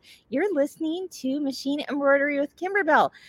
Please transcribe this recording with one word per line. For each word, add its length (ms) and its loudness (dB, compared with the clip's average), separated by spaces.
you're 240 -2
listening 580 -2
to 280 -4
Machine 500 -4
Embroidery 500 2
with 160 -4
Kimberbell. 540 2